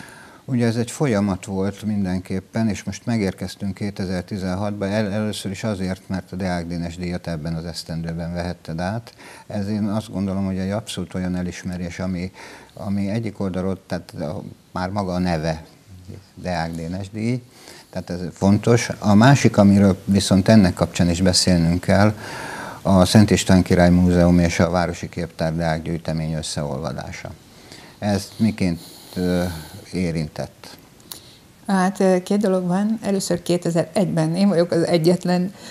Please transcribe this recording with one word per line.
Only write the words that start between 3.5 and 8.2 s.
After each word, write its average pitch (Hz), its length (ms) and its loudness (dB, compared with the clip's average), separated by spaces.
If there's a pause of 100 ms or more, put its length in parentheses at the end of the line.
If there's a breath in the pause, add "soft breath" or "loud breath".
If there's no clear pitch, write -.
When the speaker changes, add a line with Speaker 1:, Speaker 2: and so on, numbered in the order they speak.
Speaker 1:
kétezer-tizenhatba, 98 1120 -6
el-, 104 260 -2
először 107 380 -6
is 95 140 -8
azért, 92 440 -6
mert 92 240 -6
a 92 40 -10
Deák 87 300 -4
Dénes 85 300 -8
díjat 87 300 -8
ebben 82 280 -6
az 82 100 -8
esztendőben 82 680 -8